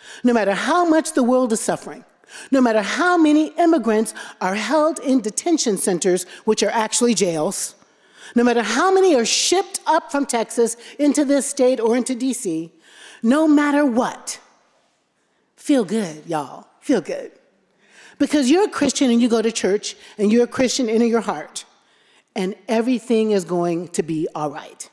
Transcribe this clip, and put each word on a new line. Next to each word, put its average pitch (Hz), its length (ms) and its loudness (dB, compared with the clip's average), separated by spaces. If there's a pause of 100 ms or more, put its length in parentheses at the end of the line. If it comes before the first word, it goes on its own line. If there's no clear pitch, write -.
(240)
No 240 100 2
matter 196 220 0
how 302 280 0
much 320 300 0
the 285 80 2
world 247 320 2
is 208 60 -2
suffering, 160 440 -6 (460)
no 269 100 2
matter 226 220 2
how 349 360 0
many 302 320 4
immigrants 226 680 2 (260)
are 190 140 -2
held 302 440 0
in 262 220 0
detention 214 560 -2
centers, 180 460 0 (220)
which 220 180 0
are 202 80 0
actually 226 420 0
jails, 175 640 -2 (600)
no 240 80 4
matter 240 200 2
how 262 280 0
many 381 240 4
are 233 100 2
shipped - 600 -2
up 320 260 0
from 285 140 -2
Texas 226 500 -2 (220)
into 294 260 2
this 269 220 0
state 254 340 0
or 226 160 0
into 254 200 -2
D 254 180 -4
C, 165 400 -6 (480)
no 294 260 2
matter 294 380 4
what, 226 540 -2 (1160)
feel 262 300 0
good, 165 400 -6
y'all, 151 420 -8 (120)
feel 226 220 0
good. - 300 -12 (840)
Because 277 320 0
you're 370 160 4
a - 40 -4
Christian 277 420 0
and 233 100 4
you 247 80 2
go 220 140 2
to 226 80 0
church 208 440 -2 (220)
and 208 140 2
you're 240 140 4
a - 20 -4
Christian 247 420 -2
in 220 140 2
your 226 180 2
heart 170 440 -8 (680)
and 190 200 -4 (120)
everything 220 640 0
is 190 140 0
going 170 440 -2
to - 120 -2
be 156 320 -4
all 151 160 -6
right. - 440 -16